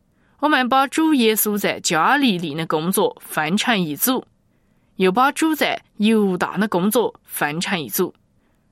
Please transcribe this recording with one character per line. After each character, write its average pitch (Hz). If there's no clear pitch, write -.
我 294
们 262
把 269
主 320
耶 226
稣 208
在 196
加 185
利 240
利 151
的 160
工 160
作 196
分 156
成 220
一 151
组， 247
又 185
把 254
主 320
在 165
犹 208
大 170
的 208
工 190
作 214
分 151
成 190
一 135
组， -